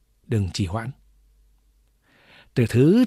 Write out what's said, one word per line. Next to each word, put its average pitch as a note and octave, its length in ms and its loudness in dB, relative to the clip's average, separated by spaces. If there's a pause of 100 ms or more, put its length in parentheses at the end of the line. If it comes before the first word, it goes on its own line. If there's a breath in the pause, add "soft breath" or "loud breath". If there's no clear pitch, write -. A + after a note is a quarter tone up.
(260)
đừng G2 240 -4
trì G2 160 -6
hoãn." A2+ 240 -8 (1600 soft breath)
Từ A#2+ 120 2
Thứ E3 400 2